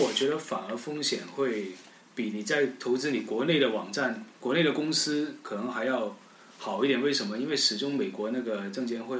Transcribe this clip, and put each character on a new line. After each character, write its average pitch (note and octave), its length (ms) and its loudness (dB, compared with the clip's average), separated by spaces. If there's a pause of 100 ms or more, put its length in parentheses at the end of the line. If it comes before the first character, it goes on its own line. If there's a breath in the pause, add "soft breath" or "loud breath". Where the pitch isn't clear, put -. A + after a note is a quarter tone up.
我 - 60 2
觉 C3+ 160 2
得 D#3 100 2
反 - 220 -4 (100)
而 A2+ 60 -4
风 D3+ 260 -6
险 A2 200 0 (160)
会 A2 340 0 (420 soft breath)
比 G#2+ 220 -2
你 G#2+ 80 -4
在 C#3+ 240 2 (120)
投 B2+ 180 2
资 C#3+ 140 0
你 A#2 80 2
国 A2 260 -2
内 D#3+ 140 4
的 B2+ 100 6
网 G#2+ 220 -2
站、 A#2+ 340 -2 (140)
国 C3 160 0
内 E3+ 80 6
的 D3 80 6
公 D3+ 200 0
司 D3 520 2
可 - 100 -8
能 A2+ 180 -4
还 A#2 140 -2
要 A2+ 300 0 (420 soft breath)
好 G#2 260 -2
一 C#3 40 4
点。 B2 120 4
为 C#3+ 140 2
什 A2+ 120 0
么？ G#2 120 -4
因 C3+ 100 -2
为 D3+ 80 0
始 A2 220 2
终 C#3+ 180 -2
美 G#2 120 0
国 G#2+ 240 -4
那 B2+ 100 -2
个 G#2 300 -4
证 B2 160 -4
监 A#2 160 -4
会 B2+ 160 -4